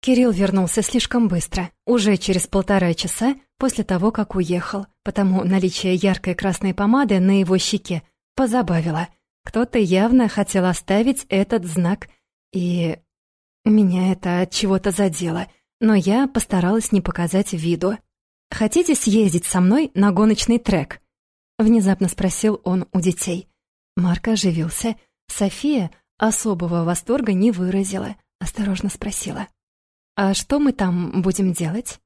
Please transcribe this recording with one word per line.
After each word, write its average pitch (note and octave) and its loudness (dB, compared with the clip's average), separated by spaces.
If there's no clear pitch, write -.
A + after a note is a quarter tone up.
Кирилл B3 4
вернулся F#3+ 0
слишком A#3 0
быстро, F3 -4
уже G#3+ 2
через F#3 -2
полтора F#3+ 0
часа - -2
после A#3+ -2
того, F#3+ 0
как G#3 -6
уехал, F3+ -4
потому F#3+ 0
наличие F#3 0
яркой F#3 0
красной F#3+ -2
помады G#3 2
на G3 4
его F#3 2
щеке F3+ -4
позабавило. F3 0
Кто-то A#3+ -2
явно G#3+ 4
хотел G3 0
оставить G3+ 0
этот G3 0
знак, F3 -2
и F3 -2
меня F#3+ 4
это F3+ -2
от F3+ -2
чего-то F#3+ 0
задело, E3+ -2
но A3 4
я G#3 2
постаралась G#3 0
не G3 2
показать F#3 -2
виду. E3+ -2
"Хотите D4+ 0
съездить G3 2
со F3+ 0
мной A#3+ 2
на G3 4
гоночный G#3+ 2
трек?" - -2
внезапно G3 4
спросил G3+ -2
он F3+ -2
у F#3+ 0
детей. F3+ -2
Марк F3 0
оживился. F#3+ -2
София G#3 -2
особого F3 -2
восторга G#3+ -2
не G#3 2
выразила, F#3+ -4
осторожно G3 -4
спросила: - -8
"А G3 0
что C#4+ -2
мы C#4+ 2
там F3+ 0
будем F#3 0
делать?" F3 -6